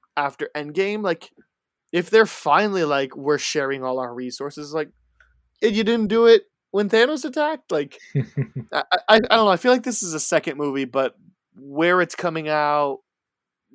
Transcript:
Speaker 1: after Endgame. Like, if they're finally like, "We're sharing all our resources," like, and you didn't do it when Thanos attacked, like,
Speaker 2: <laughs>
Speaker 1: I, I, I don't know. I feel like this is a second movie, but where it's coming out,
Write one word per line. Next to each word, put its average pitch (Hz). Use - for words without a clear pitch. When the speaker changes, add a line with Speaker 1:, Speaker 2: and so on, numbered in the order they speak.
Speaker 1:
after 143
Endgame. 190
Like, 170
if 175
they're 220
finally 185
like, 139
"We're 139
sharing 139
all 127
our 120
resources," 139
like, 156
and 214
you 220
didn't 220
do 226
it 226
when 202
Thanos 254
attacked, 302
like, 147
Speaker 2:
<laughs> -
Speaker 1:
I, 147
I, 180
I 220
don't -
know. 220
I 185
feel 247
like 247
this 247
is 170
a 156
second 151
movie, 139
but 131
where 160
it's 170
coming 160
out, 147